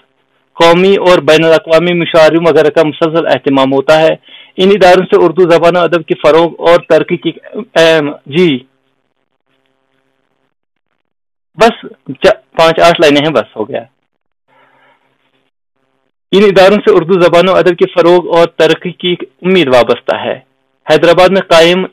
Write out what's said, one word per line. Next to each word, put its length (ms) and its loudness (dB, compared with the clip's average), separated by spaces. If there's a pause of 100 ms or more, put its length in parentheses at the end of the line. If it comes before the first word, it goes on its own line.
(560)
कौमी 400 2
और 260 2
बैनुल 300 2
अक़वामी 420 0
मुशावरों 520 0
वगैरह 240 2
का 140 0
मुसलसल 440 -4
एहतमाम 420 -2
होता 280 0
है। 220 0 (380)
इन 140 2
इदारों 340 2
से 120 0
उर्दू 260 0
ज़बान 340 2
व 20 0
अदब 240 -2
के 100 -8
फ़रोग 460 0
और 180 2
तरक्की 400 -2
की, 120 -8 (480)
अहम, 380 0 (120)
जी, 380 -2 (3000)
बस 120 0 (540)
च-, 120 -2 (200)
पाँच 220 0
आठ 220 0
लाइनें 200 2
हैं, 120 -6
बस 120 -4 (120)
हो 80 -8
गया। 220 -12 (2500)
इन 100 2
इदारों 340 4
से 140 0
उर्दू 300 0
ज़बान 280 2
व 40 0
अदब 220 0
के 100 -2
फ़रोग 420 0
और 180 0
तरक्की 460 -4
की 260 -6 (280)
उम्मीद 240 0
वाबस्ता 480 -2
है। 280 -10 (460)
हैदराबाद 400 2
में 120 0
कायम 500 0